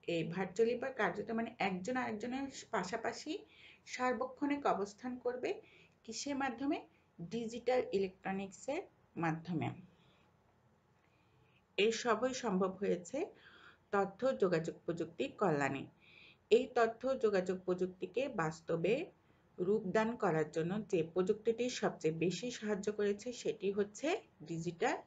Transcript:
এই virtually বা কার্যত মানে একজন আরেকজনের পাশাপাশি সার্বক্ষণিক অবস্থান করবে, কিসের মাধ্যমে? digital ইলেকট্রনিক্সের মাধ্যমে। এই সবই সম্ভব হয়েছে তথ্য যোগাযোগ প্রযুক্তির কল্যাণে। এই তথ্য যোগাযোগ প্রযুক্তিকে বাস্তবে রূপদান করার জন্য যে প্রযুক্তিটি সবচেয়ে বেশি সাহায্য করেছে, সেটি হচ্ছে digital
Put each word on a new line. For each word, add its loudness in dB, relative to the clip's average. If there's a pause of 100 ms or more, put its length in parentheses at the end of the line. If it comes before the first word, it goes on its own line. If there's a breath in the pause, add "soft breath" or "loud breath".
এই 0 (100)
virtually 0
বা -4 (100)
কার্যত 0
মানে -2 (200)
একজন -2
আরেকজনের -4 (300)
পাশাপাশি -4 (640 loud breath)
সার্বক্ষণিক 0 (100)
অবস্থান -4 (140)
করবে, -2 (540 loud breath)
কিসের -6
মাধ্যমে? 0 (420 soft breath)
digital 0 (160)
ইলেকট্রনিক্সের -4 (420)
মাধ্যমে। 0 (2000 soft breath)
এই 6 (120)
সবই 2 (100)
সম্ভব 2 (100)
হয়েছে -2 (760 loud breath)
তথ্য 0 (220)
যোগাযোগ 2 (100)
প্রযুক্তির -2 (100)
কল্যাণে। 2 (680 loud breath)
এই 8 (120)
তথ্য 4 (220)
যোগাযোগ 4
প্রযুক্তিকে -2 (180)
বাস্তবে 0 (640 soft breath)
রূপদান 2 (140)
করার 4
জন্য 0 (200)
যে 4 (140)
প্রযুক্তিটি 2 (140)
সবচেয়ে 0
বেশি 0 (100)
সাহায্য -2 (120)
করেছে, 0 (140)
সেটি -2 (100)
হচ্ছে -2 (420)
digital 0 (120)